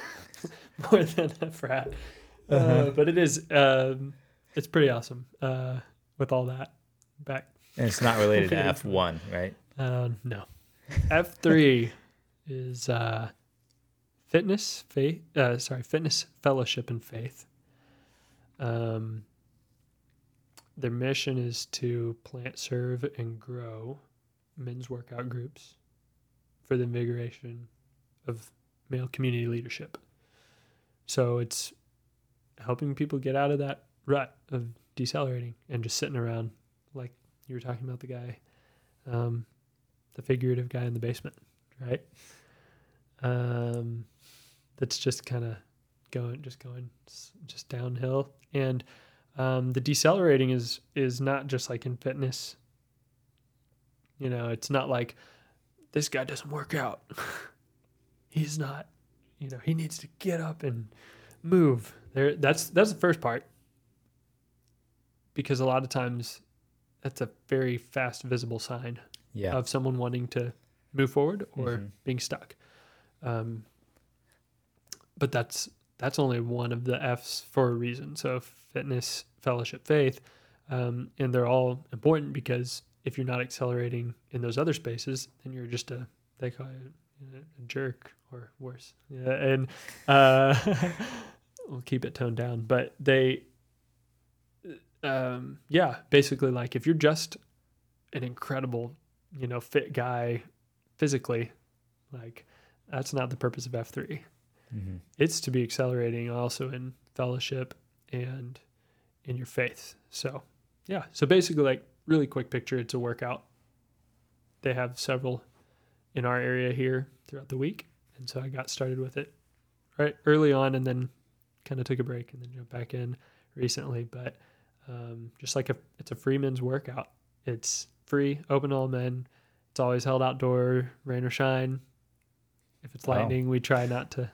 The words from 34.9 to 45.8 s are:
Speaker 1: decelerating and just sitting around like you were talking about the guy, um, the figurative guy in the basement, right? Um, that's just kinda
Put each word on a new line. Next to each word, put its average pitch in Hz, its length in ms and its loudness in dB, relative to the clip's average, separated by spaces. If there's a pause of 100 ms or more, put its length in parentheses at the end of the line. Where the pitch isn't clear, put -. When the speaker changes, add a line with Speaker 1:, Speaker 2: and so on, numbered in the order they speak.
Speaker 1:
decelerating 127 580 -4 (140)
and 120 140 -4
just 117 160 -4
sitting 143 180 -4
around 113 340 -2 (440)
like 123 180 -12 (340)
you 131 80 -12
were 120 60 -8
talking 123 260 -8
about 127 140 -8
the 131 60 -16
guy, 123 320 -12 (680)
um, 120 380 -2 (720)
the 127 80 -12
figurative 123 480 0
guy 123 140 -4
in 120 100 -2
the 113 60 -4
basement, 120 360 -6 (460)
right? 123 200 -4 (1200)
Um, 120 840 -2 (720)
that's - 220 -2
just - 280 -2
kinda 117 320 -6 (520)